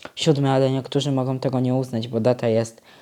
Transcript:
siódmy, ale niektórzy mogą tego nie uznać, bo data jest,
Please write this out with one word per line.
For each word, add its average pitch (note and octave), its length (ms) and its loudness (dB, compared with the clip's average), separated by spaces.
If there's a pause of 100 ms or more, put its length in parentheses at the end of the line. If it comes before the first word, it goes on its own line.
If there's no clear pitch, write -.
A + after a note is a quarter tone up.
(160)
siódmy, C#3 360 2
ale C3+ 200 2
niektórzy C3 400 -2
mogą C3 280 -2
tego B2+ 200 -2
nie B2+ 160 0
uznać, B2 320 -4
bo A#2 120 -4
data A#2+ 280 2
jest, A2+ 340 0 (200)